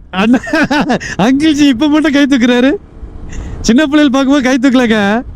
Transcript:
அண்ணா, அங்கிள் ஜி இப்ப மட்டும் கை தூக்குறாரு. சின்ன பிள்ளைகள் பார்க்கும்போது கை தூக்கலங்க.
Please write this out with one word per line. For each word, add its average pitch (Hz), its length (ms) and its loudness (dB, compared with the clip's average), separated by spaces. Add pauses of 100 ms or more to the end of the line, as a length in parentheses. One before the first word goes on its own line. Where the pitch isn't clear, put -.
அண்ணா, 220 280 0 (800)
அங்கிள் 269 340 2
ஜி 285 160 2
இப்ப 269 200 0
மட்டும் 302 240 2
கை 285 180 2
தூக்குறாரு. 247 440 2 (880)
சின்ன 254 240 2
பிள்ளைகள் 277 380 2
பார்க்கும்போது 269 200 2
கை 262 180 0
தூக்கலங்க. 226 640 2 (120)